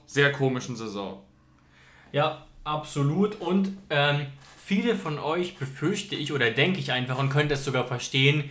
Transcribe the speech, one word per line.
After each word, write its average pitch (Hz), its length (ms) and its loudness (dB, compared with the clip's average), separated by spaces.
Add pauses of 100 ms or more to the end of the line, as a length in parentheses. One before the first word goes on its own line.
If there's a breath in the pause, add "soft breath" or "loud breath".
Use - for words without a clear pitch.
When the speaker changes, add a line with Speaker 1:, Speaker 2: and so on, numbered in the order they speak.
Speaker 1:
sehr 139 260 4
komischen 127 440 -2
Saison. 101 460 -8 (880 soft breath)
Speaker 2:
Ja, 151 360 -2 (180)
absolut. 151 760 0
Und, 190 360 0 (140)
ähm, 147 360 2 (380 loud breath)
viele 214 320 2
von 156 220 -6
euch, 175 380 -2
befürchte - 600 -4
ich, 143 160 -4
oder 123 180 2
denke 147 300 2
ich 135 100 -4
einfach 127 280 -2
und 135 100 0
könnte 147 260 2
es 139 120 0
sogar 127 200 2
verstehen, 139 640 2